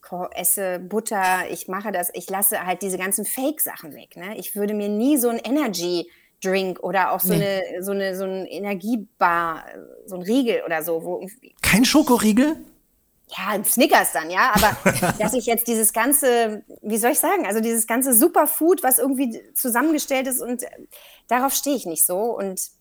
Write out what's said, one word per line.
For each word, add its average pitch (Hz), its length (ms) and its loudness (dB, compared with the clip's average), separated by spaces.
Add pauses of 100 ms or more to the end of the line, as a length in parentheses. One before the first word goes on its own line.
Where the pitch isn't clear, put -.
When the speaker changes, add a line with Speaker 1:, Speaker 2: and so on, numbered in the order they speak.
Speaker 1:
ko-, 180 320 -8
esse 185 440 -2
Butter. 185 720 0
Ich - 180 -8
mache 208 220 -6
das, 180 220 -2
ich - 160 -10
lasse 190 380 0
halt 180 160 -4
diese 185 160 -4
ganzen 190 260 -4
Fake-Sachen 262 680 -6
weg, - 220 -20
ne? 190 200 -12
Ich 185 180 -12
würde 208 200 -2
mir 208 160 -4
nie 247 260 2
so 240 140 2
einen 233 80 -4
Energy-Drink 190 1400 -2
oder 180 320 0
auch 180 80 0
so 185 140 0
Speaker 2:
Nee. 190 280 0 (100)
Speaker 1:
eine, 180 120 -8
so 202 80 -4
eine, 196 240 -2
so 190 80 -4
ein 190 220 -6
Energiebar, 185 1160 -2 (420)
so 190 100 -10
ein 180 60 -8
Riegel 220 440 2
oder 160 160 -2
so, 165 200 -2
wo 175 180 -6
irgendwie - 420 -16
Speaker 3:
Kein 208 220 4
Schokoriegel? 247 720 4 (800)
Speaker 1:
Ja, 196 260 -4
Snickers 233 500 4
dann, 160 180 -4
ja, 214 240 4
aber 190 600 2
Speaker 3:
<laughs> - 40 -8
Speaker 1:
dass 220 160 0
ich 240 120 0
jetzt 233 220 0
dieses 226 240 2
ganze, 233 680 2 (200)
wie 214 140 -2
soll 226 140 2
ich 302 80 2
sagen, 339 280 0
also 208 140 0
dieses 226 260 0
ganze 254 280 2
Superfood, 320 680 4
was 262 160 2
irgendwie 254 440 -2 (120)
zusammengestellt 269 720 0
ist 254 140 -4
und, 240 220 -6
äh, - 60 -10 (580)
darauf 226 280 0
stehe 277 220 -2
ich 208 100 -6
nicht 160 200 0
so 180 140 0
und 196 400 -4 (200)